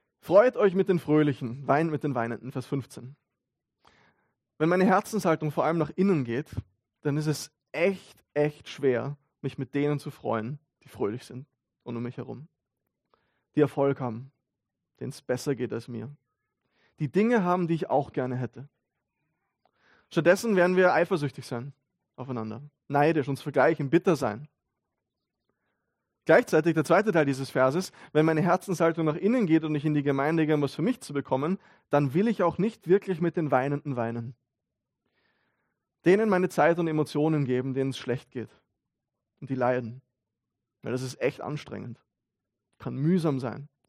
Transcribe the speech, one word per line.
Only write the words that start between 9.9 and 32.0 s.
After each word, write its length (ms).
zu 100
freuen, 480
die 60
fröhlich 360
sind 200
und 120
um 60
mich 160
herum, 300
die 60
Erfolg 380
haben, 320
denen 120
es 100
besser 320
geht 180
als 160
mir, 220
die 140
Dinge 320
haben, 240
die 80
ich 160
auch 200
gerne 260
hätte. 300
Stattdessen 460
werden 220
wir 160
eifersüchtig 520
sein 280
aufeinander, 480
neidisch, 400
uns 160
vergleichen, 480
bitter 240
sein. 320
Gleichzeitig 480
der 120
zweite 260
Teil 160
dieses 240
Verses, 400
„Wenn 120
meine 160
Herzenshaltung 640
nach 100
innen 300
geht 180
und 120
ich 100
in 80
die 80
Gemeinde 460
gehe, 80
um 80
was 100
für 80
mich 200
zu 120
bekommen, 460
dann 240